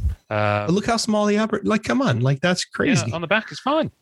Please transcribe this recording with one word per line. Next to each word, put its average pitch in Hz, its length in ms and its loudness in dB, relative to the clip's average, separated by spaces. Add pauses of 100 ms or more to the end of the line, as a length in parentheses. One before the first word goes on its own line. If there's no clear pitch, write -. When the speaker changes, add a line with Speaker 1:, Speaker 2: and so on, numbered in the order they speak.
(320)
Speaker 1:
Um, 104 360 0
Speaker 2:
But 165 60 0
look 208 120 0
how 233 120 0
small 214 280 0
the 208 140 2
upper, 214 240 -2
like, 214 200 0
come 247 200 0
on, 123 160 2
like, 135 200 2
that's 180 240 0
crazy. 202 440 0
Speaker 1:
yeah, 120 80 -2
on 170 60 -4
the 170 60 -4
back 214 240 0
is 147 80 -14
fine, 285 300 0 (120)